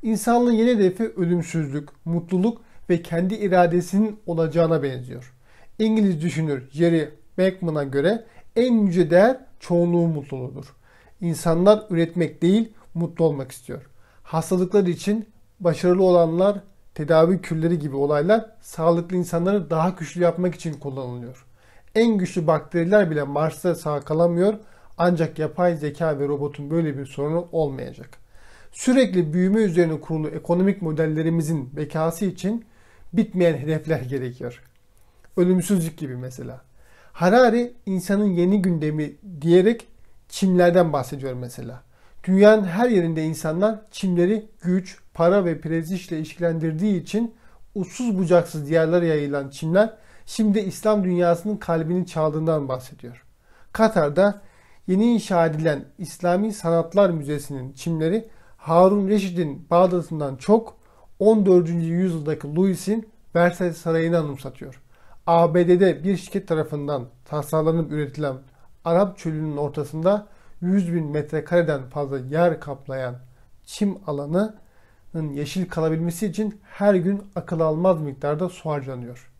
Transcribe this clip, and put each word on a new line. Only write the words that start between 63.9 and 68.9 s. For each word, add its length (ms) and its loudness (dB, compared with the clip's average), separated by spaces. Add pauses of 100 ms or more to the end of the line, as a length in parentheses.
anımsatıyor. 640 -8 (440)
A 280 4
B 140 4
D'de 360 4
bir 120 0
şirket 320 -8
tarafından 580 -4 (180)
tasarlanıp 680 -2
üretilen 440 -6 (480)
Arap 340 0